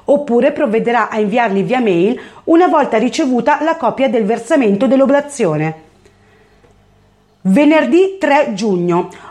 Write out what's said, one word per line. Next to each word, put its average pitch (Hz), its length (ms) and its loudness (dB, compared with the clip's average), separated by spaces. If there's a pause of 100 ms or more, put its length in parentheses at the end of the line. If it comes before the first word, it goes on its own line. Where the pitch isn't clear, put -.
oppure 269 480 0
provvederà 226 560 -2
a 226 100 -6
inviarli 196 440 0
via 233 180 -2
mail 196 400 0 (240)
una 339 220 4
volta 285 320 0
ricevuta 254 640 0
la 320 140 -2
copia 254 340 -2
del 220 140 0
versamento 233 600 0
dell'oblazione. 233 880 0 (1700)
Venerdì 294 800 2
tre 285 340 0
giugno, 175 560 -2 (220)